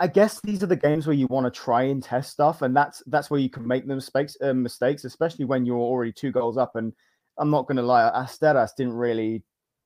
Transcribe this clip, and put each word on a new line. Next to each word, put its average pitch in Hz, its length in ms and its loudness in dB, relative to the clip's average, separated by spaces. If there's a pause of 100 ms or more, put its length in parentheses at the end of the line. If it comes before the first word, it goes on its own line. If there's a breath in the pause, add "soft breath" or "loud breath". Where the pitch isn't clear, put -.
I 185 80 2
guess 208 320 4
these 208 240 -4
are - 20 0
the 175 80 2
games 151 320 2
where 156 80 2
you 135 140 2
wanna 127 200 0
try 127 360 0
and 135 180 -2
test 123 280 -4
stuff, 156 320 2
and 131 140 0
that's, 143 300 0
that's 147 240 -2
where 147 80 2
you 135 100 0
can 120 160 -10
make 123 220 -2
the 135 80 -4
mistakes, 135 480 -4
uh, 139 100 2
mistakes, 127 520 -2
especially 160 400 -4
when 127 200 0
you're 120 140 0
already 120 320 -2
two 131 220 -6
goals 117 240 0
up. 127 180 0
And 113 180 -4 (460)
I'm 147 120 0
not 135 180 0
gonna 131 140 0
lie, 120 300 4
Asteras 127 640 0
didn't 123 180 -4
really, 113 500 -2 (420)